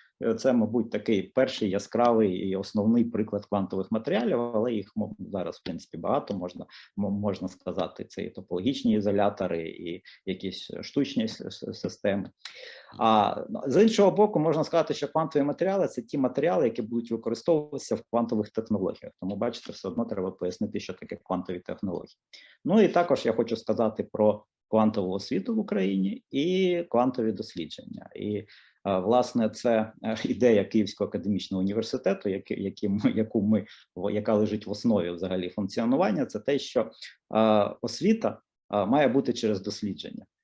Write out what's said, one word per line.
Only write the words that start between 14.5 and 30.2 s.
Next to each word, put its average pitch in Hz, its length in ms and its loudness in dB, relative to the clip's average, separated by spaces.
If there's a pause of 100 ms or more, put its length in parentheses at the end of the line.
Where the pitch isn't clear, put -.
сказати, 165 300 0
що 147 140 -4
квантові 156 360 0
матеріали — 170 440 0
це - 140 -6
ті - 160 -6
матеріали, 143 480 2
які 117 160 0
будуть 117 300 -4
використовуватися 123 840 -2
в - 140 -6
квантових 113 400 0
технологіях. 98 720 -4
Тому, 95 140 -4
бачите, 120 360 -6
все - 160 -12
одно 104 180 -4
треба 95 260 -4
пояснити, 90 480 -6
що 98 140 -8
таке - 220 -12
квантові 90 440 0
технології. - 560 -4 (500)
Ну 208 160 8
і 185 60 10
також 170 380 4
я 120 80 4
хочу 113 220 0
сказати 110 480 0
про 107 400 2 (260)
квантову 104 420 2
освіту 190 440 -2
в 220 40 2
Україні 196 720 0
і 175 580 0
квантові 120 420 2
дослідження. - 840 -12
І, 101 200 -4
е, 98 100 -8 (540)
власне, 117 500 2
це, 110 420 0 (120)
е, 113 200 -4